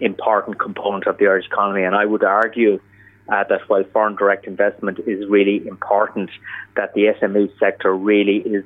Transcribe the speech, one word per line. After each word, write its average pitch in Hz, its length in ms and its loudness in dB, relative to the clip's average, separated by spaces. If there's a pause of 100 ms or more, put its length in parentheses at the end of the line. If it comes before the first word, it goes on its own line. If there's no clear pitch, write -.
important 107 580 -2
component 101 480 -4
of 95 100 -2
the 101 100 2
Irish 95 200 2
economy, 101 380 -2
and 92 100 0
I 104 100 2
would 107 200 0
argue, 107 560 2 (480)
uh, 101 200 0
that 98 200 0
while 98 140 2 (100)
foreign 107 220 0
direct 98 320 0
investment 101 540 -6
is 101 280 -6
really 101 380 2
important, 101 640 -2 (460)
that 101 160 -4
the 104 160 2
S 104 140 0
M 98 140 -2
E 101 220 2
sector 95 380 0
really 101 420 2
is 104 280 -4